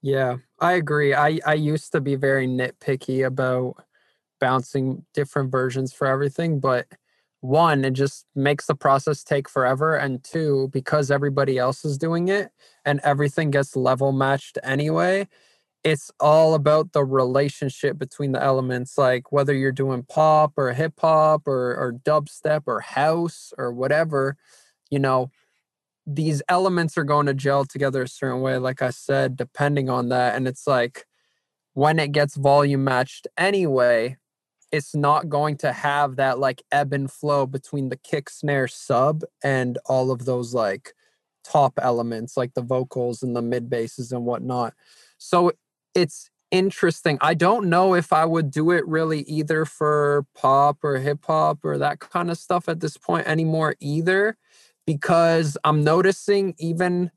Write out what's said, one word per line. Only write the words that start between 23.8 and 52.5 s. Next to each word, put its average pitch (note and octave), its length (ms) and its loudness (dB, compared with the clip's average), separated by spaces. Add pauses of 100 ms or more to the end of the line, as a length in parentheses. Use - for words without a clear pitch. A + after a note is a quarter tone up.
you C#3+ 80 -2
know, C3 320 0 (800)
these D3+ 420 -2
elements F3+ 480 0
are E3 60 -2
going D3 240 2
to C#3 80 0
gel C#3 300 0
together C3+ 360 -4
a B2+ 60 -4
certain C3 340 -6
way, C3 160 -2
like B2+ 240 -4
I B2+ 80 -2
said, C3+ 480 -2
depending C#3+ 540 -2
on B2 180 -2
that. B2 260 0
And C3 120 -2
it's C3 180 -8
like, B2+ 400 -2 (680)
when D3+ 260 2
it D3 140 -2
gets D3 220 0
volume C#3+ 480 4
matched B2+ 440 -2 (100)
anyway, C3 800 2 (520)
it's D3+ 240 -6
not D3 360 0
going D3 260 -2
to C#3+ 160 -4
have C#3+ 460 -2
that, C3 220 0
like, - 220 -2 (120)
ebb C#3+ 180 0
and C#3 180 -4
flow C#3+ 360 -2
between C3+ 420 -6
the B2+ 80 -6
kick, - 340 -8
snare, C#3 380 -2
sub, C#3 560 0 (180)
and B2+ 440 -2
all C3 260 0
of B2 140 -6
those, B2 280 -4
like, G#2+ 400 -4 (520)
top C#3+ 360 2
elements, A#2 540 -4
like B2+ 180 -4
the B2+ 80 -4
vocals B2 600 -4
and B2 100 -4
the A#2+ 80 -2
mid A#2 280 -4
basses A#2 420 -6
and B2 140 -6
whatnot. B2 480 -4 (440)
So F3 360 2 (420)
it's - 340 -2 (220)
interesting. F3+ 720 0
I D#3 120 2
don't F#3 360 2
know F3+ 260 4
if F3 160 0
I D#3+ 140 4
would D#3+ 260 0
do D#3 200 2
it F3 140 2
really D#3+ 360 -2
either D#3 420 -2
for D3 600 0 (100)
pop C#3 480 2
or C#3+ 140 0
hip C#3+ 280 -4
hop D#3 380 0
or D3 140 -2
that D3 240 -2
kind F3 280 -4
of E3+ 80 -4
stuff F3+ 300 -2